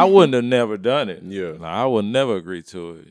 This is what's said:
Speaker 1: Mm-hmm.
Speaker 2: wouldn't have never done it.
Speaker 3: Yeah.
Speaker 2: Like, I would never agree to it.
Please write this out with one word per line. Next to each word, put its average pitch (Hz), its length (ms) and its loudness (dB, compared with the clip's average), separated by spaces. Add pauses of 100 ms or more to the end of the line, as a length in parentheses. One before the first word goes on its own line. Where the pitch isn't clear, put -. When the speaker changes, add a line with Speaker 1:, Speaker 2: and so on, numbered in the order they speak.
Speaker 1:
Mm-hmm. 196 100 4
Speaker 2:
wouldn't 160 200 6
have 120 100 0
never 120 340 0
done 120 320 -2
it. 87 140 -14
Speaker 3:
Yeah. 92 340 -8
Speaker 2:
Like, 85 40 -14
I 90 240 -4
would 113 200 0
never 123 300 0
agree 85 260 -10
to 85 340 -14
it. - 140 -20